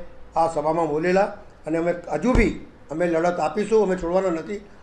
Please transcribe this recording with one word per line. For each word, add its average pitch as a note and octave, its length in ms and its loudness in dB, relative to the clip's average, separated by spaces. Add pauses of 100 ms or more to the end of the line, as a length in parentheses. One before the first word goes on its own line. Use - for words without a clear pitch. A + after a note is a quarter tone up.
(360)
આ E3 120 4
સભામાં D#3+ 400 0
બોલેલા F3+ 420 2 (360)
અને D#3 120 -2
અમે E3+ 160 0 (200)
હજુ F3+ 200 2
બી A3+ 200 4 (380)
અમે D#3+ 160 -2
લડત E3+ 320 0
આપીશું, G#3 440 2
અમે F#3 120 0
છોડવાના F3+ 340 0
નથી. E3 320 -6 (220)